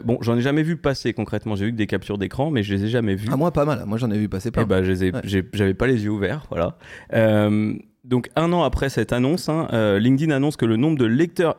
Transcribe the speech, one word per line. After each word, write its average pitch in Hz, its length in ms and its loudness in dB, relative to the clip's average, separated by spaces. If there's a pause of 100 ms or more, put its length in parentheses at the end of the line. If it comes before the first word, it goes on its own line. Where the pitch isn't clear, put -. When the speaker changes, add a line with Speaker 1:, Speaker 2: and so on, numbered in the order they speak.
Speaker 1:
bon, 117 180 0
j'en 117 160 0
ai 120 40 0
jamais 143 220 0
vu 165 120 -2
passer 131 380 -2
concrètement, 107 420 -4
j'ai 98 100 -2
vu 113 60 -2
que 117 60 -6
des 104 100 0
captures 101 300 -4
d'écran, 131 340 -4
mais 123 100 0
je 101 140 -2
les 98 80 0
ai 104 60 -2
jamais 113 260 0
vues. 107 160 -6
Speaker 2:
Ah, 139 60 0
moi, 165 140 0
pas 147 120 0
mal, 131 240 -2
moi 104 100 -4
j'en 117 140 -2
ai 104 60 -2
vu 104 100 0
passer 95 240 -6
plein. 120 120 0
Speaker 1:
Eh - 20 0
ben, 95 180 2
je 92 80 0
les 92 140 0
ai, 92 80 2
Speaker 2:
Ouais. 127 100 -6
Speaker 1:
j'ai, 95 300 -2
j'avais 98 200 2
pas 120 140 0
les 120 160 2
yeux 104 80 -2
ouverts, 104 380 -4
voilà. - 280 -2 (360)
Euh, 107 600 4 (300)
donc 123 320 -2
un 165 180 2
an 175 100 2
après 131 260 0
cette 120 240 -2
annonce, 131 360 0
hein, 156 220 0
euh, 107 260 4
LinkedIn 135 340 4
annonce 143 260 2
que 127 80 0
le 113 100 2
nombre 147 220 2
de 127 80 4
lecteurs 160 540 2